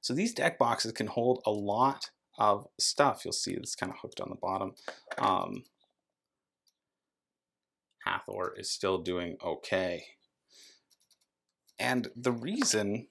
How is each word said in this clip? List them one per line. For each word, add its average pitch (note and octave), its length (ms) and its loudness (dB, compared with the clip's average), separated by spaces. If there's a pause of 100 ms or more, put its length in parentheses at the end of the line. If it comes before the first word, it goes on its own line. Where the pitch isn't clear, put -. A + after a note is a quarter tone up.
So - 120 -2
these A3 200 2
deck - 260 0
boxes A2+ 320 4
can A2 160 -2
hold B2 380 2
a G#2+ 60 4
lot G#2+ 600 2 (260)
of G#2 300 4 (120)
stuff. - 440 4
You'll - 80 -6
see - 220 -4
it's - 220 -6
kinda F#2 260 -6
hooked - 200 -10
on F#2 80 -6
the - 60 -8
bottom. F#2+ 400 -4 (420)
Um, - 460 0 (2500)
Hathor F#2+ 520 -4
is F#2+ 120 -8
still F#2+ 300 0
doing F2 440 -4
okay. F2+ 600 -2 (1700)
And B2 360 0
the B2 160 2
reason A#2 800 0